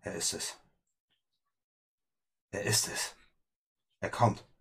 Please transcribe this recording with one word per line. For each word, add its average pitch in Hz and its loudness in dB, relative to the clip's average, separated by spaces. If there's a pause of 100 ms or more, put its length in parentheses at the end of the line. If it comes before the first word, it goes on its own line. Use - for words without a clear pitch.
Er 95 -6
ist - -2
es. - -6 (1900)
Er - -4
ist - 2
es. - -4 (840)
Er 98 -2
kommt. - 4 (160)